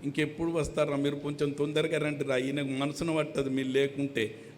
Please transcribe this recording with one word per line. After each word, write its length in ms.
"ఇంకెప్పుడు 480
వస్తారా 440
మీరు, 200
కొంచెం 340
తొందరగా 580
రండి 160
రా, 140
ఈయనకు 300
మనసును 480
పట్టదు 340
మీరు 180
లేకుంటే, 680